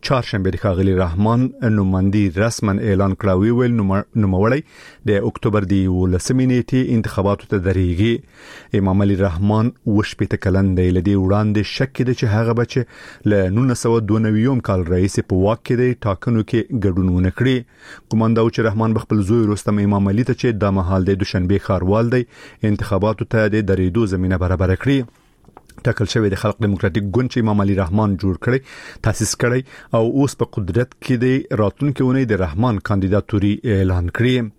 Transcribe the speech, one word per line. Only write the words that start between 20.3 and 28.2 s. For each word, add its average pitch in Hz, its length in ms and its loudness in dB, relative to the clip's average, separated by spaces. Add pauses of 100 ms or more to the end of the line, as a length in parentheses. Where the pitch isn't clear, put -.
چې - 140 -2 (180)
دا 101 40 2 (100)
مهال 92 320 0
د 95 120 0
دوشنبې 95 420 0
ښاروال 104 480 0
دی 127 100 0 (460)
انتخاباتو 104 640 -2
ته 107 220 2
د 107 160 0
درېدو 92 420 0
زمینه 92 320 0
برابره 92 380 0
کړي. 139 160 0 (840)
ټاکل 110 280 0
شوی 110 180 2
د 92 80 -4
خلق 104 240 -2
دیموکراتیک 101 420 0 (100)
ګوند 127 180 0
چې 123 100 0
امام 107 220 2
علي 101 160 2
رحمان 98 400 0